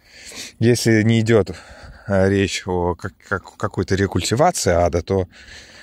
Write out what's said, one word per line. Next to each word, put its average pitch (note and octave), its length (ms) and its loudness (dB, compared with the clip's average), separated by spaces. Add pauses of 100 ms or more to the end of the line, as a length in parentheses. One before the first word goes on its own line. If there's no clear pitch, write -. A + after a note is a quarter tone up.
(600)
если A2+ 420 4
не A2+ 180 2
идет, G#2+ 300 2 (580)
а, F#2+ 180 2
речь G2 400 0
о F2 280 -2
как-, - 240 -12 (100)
как-, - 300 -8
какой-то G2 360 -4
рекультивации G2 800 0
ада, E2+ 300 0
то F#2+ 260 -2 (540)